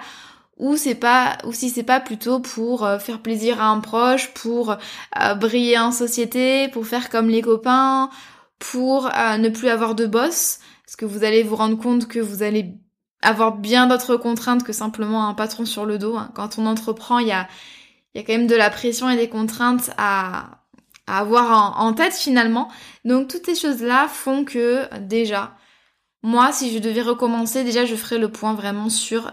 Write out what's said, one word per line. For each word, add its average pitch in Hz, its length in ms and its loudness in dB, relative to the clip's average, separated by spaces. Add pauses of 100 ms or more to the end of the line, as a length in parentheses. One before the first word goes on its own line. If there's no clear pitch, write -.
(560)
ou 285 200 0
c'est 294 200 0
pas, 247 480 2
ou 233 80 -6
si 247 180 -4
c'est 240 140 -4
pas 262 160 4
plutôt 247 400 -2
pour, 233 440 -4
euh, 202 140 2
faire 220 240 -10
plaisir 226 380 -2
à 220 80 4
un 214 100 2
proche, 247 560 0
pour, 233 380 -2
euh, - 600 -2
briller 233 440 2
en 233 140 2
société, 247 760 0
pour 240 160 -8
faire 240 260 -4
comme 226 180 2
les 226 140 2
copains, 262 680 2 (480)
pour, 262 480 0
euh, 226 300 0
ne 226 140 2
plus 226 180 -2
avoir 226 260 0
de 233 100 0
boss, 240 540 0 (260)
parce - 120 -20
que - 80 -8
vous 208 180 -4
allez 220 220 4
vous 214 100 -2
rendre 220 240 0
compte 240 300 0
que 233 100 -6
vous 208 240 -4
allez 208 320 -2 (480)
avoir 220 340 2
bien 233 300 4
d'autres 247 300 2
contraintes 240 480 0
que 220 80 -8
simplement 214 560 -2
un 202 60 -4
patron 220 300 -4
sur 214 220 -6
le 208 100 -2
dos, 214 200 -4
hein. 214 180 -8
Quand 208 240 -8
on 220 80 0
entreprend, 220 540 -2
il 226 80 0
y 208 40 0
a, 185 140 -2 (680)
il - 80 -10
y 220 40 -12
a - 20 -10
quand 220 60 -2
même 233 160 2
de 233 80 6
la 208 140 6
pression 240 380 -2
et 247 80 2
des 233 120 2
contraintes 233 680 0
à, 196 640 -2 (480)
à 196 140 -2
avoir 220 580 4
en, 220 80 2
en 226 60 2
tête 330 220 2
finalement. 240 540 2 (360)
Donc 254 240 2
toutes 349 180 -8
ces 349 80 0
choses-là 262 540 0
font 277 360 -2
que 247 540 0
déjà, 208 560 -2 (720)
moi, 240 260 4
si 262 240 -4
je 220 60 -2
devais 220 200 -2
recommencer, 233 640 0
déjà, 240 220 2
je 233 100 -2
ferais 233 240 -4
le 214 100 0
point 214 240 -4
vraiment 208 360 -4
sur, 226 440 -4